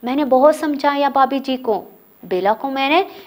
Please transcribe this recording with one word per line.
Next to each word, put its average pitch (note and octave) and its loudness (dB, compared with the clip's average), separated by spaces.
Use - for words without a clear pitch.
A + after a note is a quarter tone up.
मैंने C4+ -2
बहुत C4 4
समझाया C#4+ -2
भाभी C4+ 2
जी C4 -4
को, A3 -4
बेला F#3+ 0
को B3 -6
मैंने C4+ 0